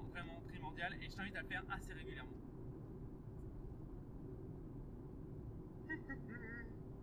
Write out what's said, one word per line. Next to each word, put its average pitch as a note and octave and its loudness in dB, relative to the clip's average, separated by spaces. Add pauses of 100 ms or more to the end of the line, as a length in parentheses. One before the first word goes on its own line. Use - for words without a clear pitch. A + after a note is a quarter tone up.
(120)
vraiment E3+ 0
primordial E3+ 2
et - 0
je - -2
t'invite G3 2
à E3 4
le D3 -2
faire F#3 4
assez F#3 2
régulièrement. - -2 (3500)
<laughs> - 4 (1040)